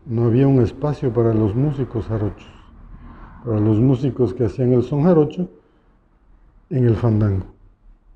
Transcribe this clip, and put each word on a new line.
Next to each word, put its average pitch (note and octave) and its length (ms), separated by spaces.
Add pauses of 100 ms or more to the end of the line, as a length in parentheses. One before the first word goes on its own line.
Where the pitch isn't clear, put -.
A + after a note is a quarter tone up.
no A#2 200
había B2 200
un C3+ 160
espacio C3 500
para A2+ 220
los G#2+ 220
músicos C3 500
jarochos, G#2 420 (960)
para A2 140
los G#2+ 220
músicos B2 520
que B2 120
hacían B2 280
el B2 120
son C#3+ 180
jarocho E3+ 460 (1200)
en B2+ 160
el A2+ 80
fandango. G#2 520 (680)